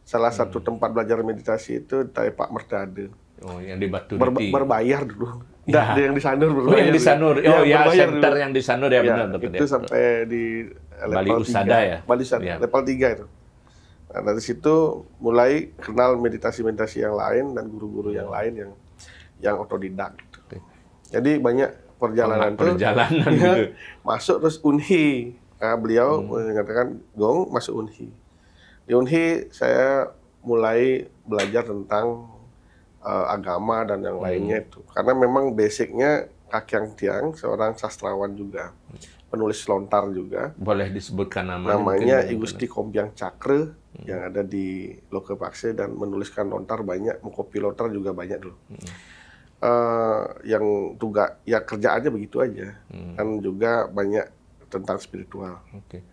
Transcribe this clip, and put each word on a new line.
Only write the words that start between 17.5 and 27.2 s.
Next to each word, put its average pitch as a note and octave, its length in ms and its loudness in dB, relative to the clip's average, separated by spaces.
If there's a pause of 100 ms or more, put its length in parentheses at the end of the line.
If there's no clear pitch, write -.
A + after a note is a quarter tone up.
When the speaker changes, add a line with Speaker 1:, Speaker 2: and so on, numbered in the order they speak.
Speaker 1:
dan A2 80 -8
guru-guru G#2 480 -8
yang G#2 160 -8
Speaker 2:
Hmm. G#2+ 80 -8
Speaker 1:
lain A2 160 -4
yang, G2+ 180 -12 (680)
yang G#2 160 0
otodidak, F#2+ 640 -8
gitu. - 240 -20
Speaker 2:
Oke. - 120 -18 (520)
Speaker 1:
Jadi B2+ 220 2 (100)
banyak B2 280 2 (280)
perjalanan A2 560 2
Speaker 2:
Banyak G#2+ 80 -8
Speaker 1:
tuh. D#3 40 4 (120)
Speaker 2:
perjalanan C3 560 2
Speaker 1:
Iya. A#2+ 80 4
Speaker 2:
gitu. F3+ 220 6 (420)
Speaker 1:
Masuk A2+ 320 0
terus D#3 240 0
unhi. D3 720 2 (240)
Nah, A2 160 0
beliau A#2 480 2
Speaker 2:
Hmm. G#2 80 -8
Speaker 1:
mengatakan, A2 580 -2 (260)
"Gong, B2+ 360 2